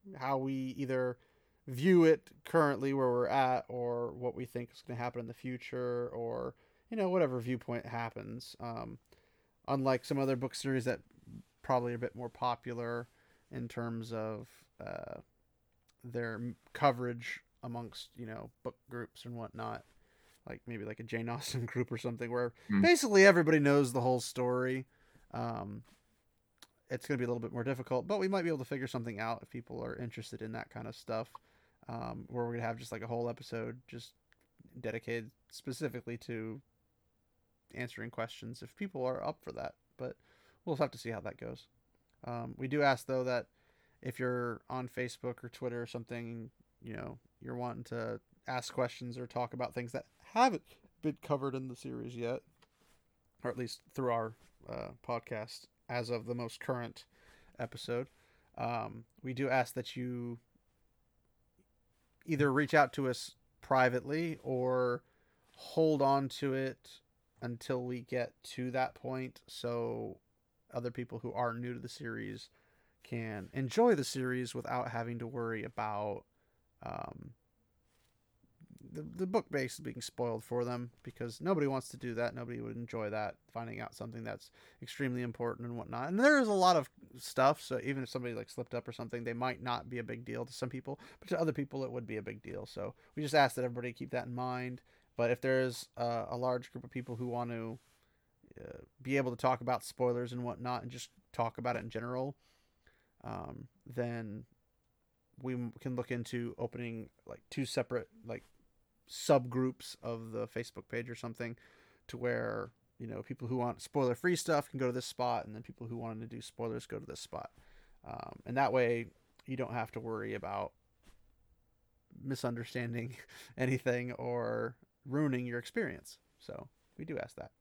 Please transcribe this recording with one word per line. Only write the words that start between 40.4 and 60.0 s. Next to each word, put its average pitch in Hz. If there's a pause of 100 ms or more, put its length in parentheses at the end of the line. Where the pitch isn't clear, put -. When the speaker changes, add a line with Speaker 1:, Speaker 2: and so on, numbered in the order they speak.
Speaker 1:
we'll 156
have 143
to -
see 117
how 110
that -
goes. 120 (560)
Um, 120
we 135
do 147
ask, 139
though, 131
that 123 (540)
if 127
you're 123
on 127
Facebook 120
or 120
Twitter 120
or 113
something, 117 (320)
you 113
know, - (220)
you're 127
wanting 120
to 113 (260)
ask 127
questions 123
or 123
talk -
about 127
things 120
that 131 (280)
haven't 233 (380)
been 151
covered 139
in 131
the 123
series 120
yet, 120 (1040)
or 120
at 117
least 123 (120)
through 127
our, 113 (360)
uh, - (160)
podcast 117 (240)
as 120
of 117
the 120
most 120
current 120 (540)
episode, 120 (500)
um, 113 (180)
we 131
do 131
ask 127
that -
you 120 (1900)